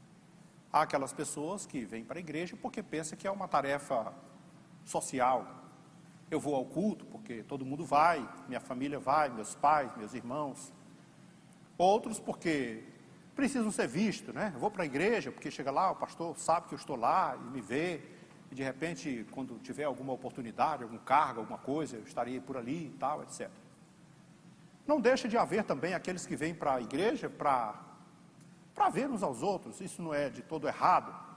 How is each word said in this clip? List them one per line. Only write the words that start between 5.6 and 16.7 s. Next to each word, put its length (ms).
Eu 120
vou 140
ao 100
culto 400
porque 380
todo 220
mundo 200
vai, 440
minha 100
família 400
vai, 300
meus 260
pais, 400
meus 180
irmãos. 600
Outros 420
porque 640
precisam 360
ser 160
vistos, 480
né? 180
Eu 60
vou 100
pra 160
igreja 460
porque 180
chega 220
lá, 180
o 60
pastor 420
sabe 300
que 80